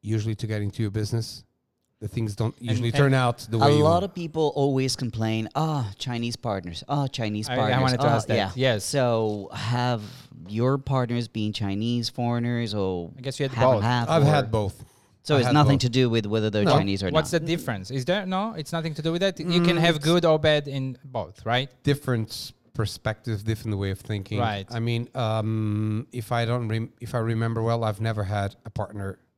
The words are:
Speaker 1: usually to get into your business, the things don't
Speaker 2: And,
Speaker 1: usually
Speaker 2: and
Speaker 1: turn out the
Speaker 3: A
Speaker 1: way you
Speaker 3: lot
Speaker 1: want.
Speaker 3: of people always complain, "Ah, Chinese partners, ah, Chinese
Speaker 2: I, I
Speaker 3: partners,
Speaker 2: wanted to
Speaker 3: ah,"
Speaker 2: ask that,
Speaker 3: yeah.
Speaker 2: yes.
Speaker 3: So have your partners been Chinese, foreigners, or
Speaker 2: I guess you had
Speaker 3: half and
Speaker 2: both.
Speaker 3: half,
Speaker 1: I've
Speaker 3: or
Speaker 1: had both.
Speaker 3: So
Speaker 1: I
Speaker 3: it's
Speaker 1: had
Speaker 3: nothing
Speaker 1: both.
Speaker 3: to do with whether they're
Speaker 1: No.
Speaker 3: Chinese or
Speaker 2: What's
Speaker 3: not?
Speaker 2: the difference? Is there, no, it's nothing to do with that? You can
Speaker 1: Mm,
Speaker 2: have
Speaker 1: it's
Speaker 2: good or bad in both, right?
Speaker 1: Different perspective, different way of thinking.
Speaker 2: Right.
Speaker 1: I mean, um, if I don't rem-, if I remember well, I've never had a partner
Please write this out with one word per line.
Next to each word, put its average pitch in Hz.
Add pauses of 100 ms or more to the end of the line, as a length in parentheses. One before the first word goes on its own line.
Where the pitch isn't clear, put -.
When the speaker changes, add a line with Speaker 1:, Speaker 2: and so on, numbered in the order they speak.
Speaker 1:
usually 110
to 110
get 107
into 101
your 104
business, 110 (560)
the 110
things 104
don't 113
Speaker 2:
And, 120
Speaker 1:
usually 117
Speaker 2:
and 113
Speaker 1:
turn 139
out 127 (120)
the 113
Speaker 3:
A -
Speaker 1:
way 147
you 147
Speaker 3:
lot 151
Speaker 1:
want. 180
Speaker 3:
of 190
people 160
always 135
complain, 110
"Ah, 147
Chinese 117
partners, 87
ah, 143
Chinese 107
Speaker 2:
I, 123
I -
Speaker 3:
partners, 120
Speaker 2:
wanted 127
to 143
Speaker 3:
ah," 131
Speaker 2:
ask 107
that, 110
Speaker 3:
yeah. 98
Speaker 2:
yes. 123
Speaker 3:
So 113
have 123 (480)
your 123
partners 120
been 107
Chinese, 113
foreigners, 120
or 92
Speaker 2:
I -
guess 127
you 143
had 131
Speaker 3:
half 117
and 131
Speaker 2:
both. 104
Speaker 3:
half, 120
Speaker 1:
I've 156
Speaker 3:
or 139
Speaker 1:
had 143
both. 107 (400)
Speaker 3:
So 143
Speaker 1:
I 139
Speaker 3:
it's 123
Speaker 1:
had 127
Speaker 3:
nothing 143
Speaker 1:
both. -
Speaker 3:
to 127 (120)
do 127
with 113
whether 107
they're 104
Speaker 1:
No. 143
Speaker 3:
Chinese 98
or 92
Speaker 2:
What's 156
Speaker 3:
not? 170
Speaker 2:
the 143
difference? 117
Is 131
there, 190
no, 190
it's 156
nothing 165
to 151
do 160
with 170
that? 196
You 175
can 175
Speaker 1:
Mm, 160
Speaker 2:
have 165
Speaker 1:
it's 147
Speaker 2:
good 170
or 160
bad 151
in 131
both, 120
right? 127 (140)
Speaker 1:
Different 127 (200)
perspective, 107
different 110
way 98
of 95
thinking. 107
Speaker 2:
Right. 104
Speaker 1:
I 120
mean, 117
um, 110
if 117
I 117
don't 117
rem-, 113
if 117
I -
remember 113
well, 117
I've 107
never 110
had 98 (100)
a 110
partner 98 (200)